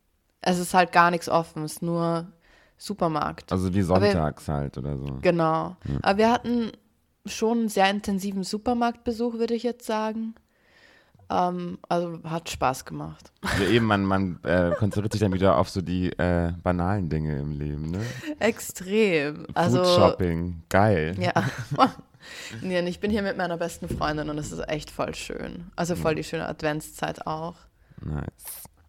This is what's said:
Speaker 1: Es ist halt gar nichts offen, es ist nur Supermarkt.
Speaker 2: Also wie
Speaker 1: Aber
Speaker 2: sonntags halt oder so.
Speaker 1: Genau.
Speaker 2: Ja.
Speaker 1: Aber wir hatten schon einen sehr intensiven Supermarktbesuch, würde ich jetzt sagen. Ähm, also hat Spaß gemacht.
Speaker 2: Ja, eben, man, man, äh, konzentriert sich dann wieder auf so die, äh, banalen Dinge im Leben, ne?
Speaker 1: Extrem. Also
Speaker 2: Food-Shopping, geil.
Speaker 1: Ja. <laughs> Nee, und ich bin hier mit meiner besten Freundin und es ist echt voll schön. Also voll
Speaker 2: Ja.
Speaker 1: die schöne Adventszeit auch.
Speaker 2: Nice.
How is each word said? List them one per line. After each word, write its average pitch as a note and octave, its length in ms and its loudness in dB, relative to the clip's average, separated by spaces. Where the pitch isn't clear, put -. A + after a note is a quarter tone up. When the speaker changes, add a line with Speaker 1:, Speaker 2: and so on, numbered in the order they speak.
Speaker 1:
Es F3+ 200 2
ist F3+ 140 -2
halt F3+ 200 6
gar F3 180 8
nichts E3+ 160 -2
offen, E3 360 0
es D3+ 100 -8
ist - 80 -14
nur E3+ 460 0
Supermarkt. D#3 760 -4
Speaker 2:
Also F#2 220 2
wie G2 80 4
Speaker 1:
Aber F#2 200 4
Speaker 2:
sonntags D#2 360 0
halt C#2+ 300 -4
oder C#2 200 -6
so. C2+ 240 -8
Speaker 1:
Genau. E3 600 2
Speaker 2:
Ja. C#3 200 -4
Speaker 1:
Aber G3 160 2
wir A3+ 120 6
hatten A#3+ 400 0
schon A#3 360 0
einen A3 80 0
sehr G3 200 4
intensiven G3 540 -2
Supermarktbesuch, A#3+ 920 -2
würde A#3 220 -2
ich A3+ 80 -4
jetzt A#3+ 240 -4
sagen. A3 480 -4
Ähm, F3+ 500 0
also F3 340 -2
hat E3 280 -6
Spaß C3+ 340 -2
gemacht. D3+ 460 -12
Speaker 2:
Ja, G2 80 2
eben, A2+ 200 4
man, G2+ 180 4
man, F#2+ 380 0
äh, F2 340 2
konzentriert G#2 340 -2
sich G#2+ 100 -2
dann F#2+ 120 2
wieder F#2 240 4
auf F2+ 120 2
so F#2+ 120 -4
die, F2+ 380 0
äh, F2 340 2
banalen F2+ 460 0
Dinge D#2 300 -2
im D2 120 -4
Leben, D2 400 -4
ne? F#2 80 -4
Speaker 1:
Extrem. F#3 1160 0
Also E3+ 280 4
Speaker 2:
Food-Shopping, F2 840 4
geil. F#2+ 500 4
Speaker 1:
Ja. - 140 0
<laughs> B3 200 4
Nee, F3+ 180 -2
und F3 80 0
ich F3 120 -6
bin G#3 100 -2
hier G#3 120 0
mit G3 160 -2
meiner F3 180 -2
besten E3+ 320 -6
Freundin D3+ 420 -2
und D3+ 80 -4
es D3 140 -8
ist - 160 -8
echt - 240 -6
voll - 240 -6
schön. - 640 -10
Also E3+ 180 -2
voll D#3+ 160 0
Speaker 2:
Ja. D#3 40 0
Speaker 1:
die D#3 100 -4
schöne E3 200 -6
Adventszeit D#3 800 -6
auch. D#3+ 300 -6
Speaker 2:
Nice. - 640 -8